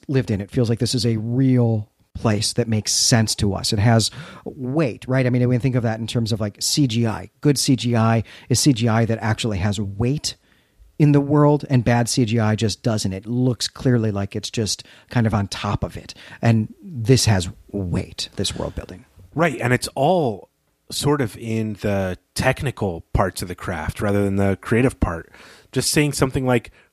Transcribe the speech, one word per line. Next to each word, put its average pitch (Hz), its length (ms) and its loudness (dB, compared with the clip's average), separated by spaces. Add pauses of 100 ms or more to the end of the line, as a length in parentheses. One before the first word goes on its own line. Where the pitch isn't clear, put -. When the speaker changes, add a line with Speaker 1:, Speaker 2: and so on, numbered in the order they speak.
Speaker 1:
lived 131 240 0
in. 98 80 0
It 101 100 -8
feels 120 200 0
like 113 100 0
this 123 160 0
is 117 100 0
a 113 120 0
real 120 720 2 (240)
place 104 400 0
that 117 160 -2
makes 107 240 -2
sense - 420 2
to 101 180 0
us. 92 200 -4
It 104 60 0
has 113 320 4 (340)
weight, 131 640 -4
right? 131 160 2
I 123 40 2
mean, 123 200 2
we 123 80 2
think 127 180 0
of 117 80 0
that 113 160 -2
in 110 80 -6
terms 113 240 -2
of, 107 80 -2
like, 104 220 -4
C 147 260 2
G 117 180 0
I. 95 260 -6 (100)
Good 147 160 4
C 135 180 2
G 117 220 0
I 113 260 2 (240)
is 123 140 0
C 151 100 6
G 117 160 0
I 113 160 2
that 113 160 -2
actually 110 380 -2
has 101 200 0
weight 110 600 -4 (600)
in 147 160 6
the 143 80 6
world, 147 480 4
and 127 160 2
bad 120 240 2
C 127 160 2
G 113 140 0
I 107 180 2
just 107 260 -2
doesn't. 107 300 -2
It 95 120 -10
looks 123 440 -2
clearly 117 420 0
like 98 240 -6
it's 104 140 -8
just - 340 -4 (260)
kind 117 160 0
of 104 80 2
on 101 140 0
top - 340 -6
of 87 140 -6
it. - 180 -16 (280)
And 113 320 2 (100)
this 127 400 2
has 92 260 2 (220)
weight, 92 640 -6
this 98 180 -4
world - 220 -8
building. - 300 -14 (280)
Speaker 2:
Right, 156 280 0
and 123 100 0
it's 123 240 2
all 139 540 0 (420)
sort 143 300 0
of 113 160 -4
in 110 380 -4
the 98 420 -2 (160)
technical 113 800 -2
parts 95 280 0
of 98 60 -8
the 90 80 -10
craft 78 460 -6
rather 101 240 0
than 98 100 0
the 98 240 2
creative 123 400 0
part. 82 320 -4 (400)
Just - 180 -2
saying 147 240 2
something 135 320 -2
like, 123 260 0 (220)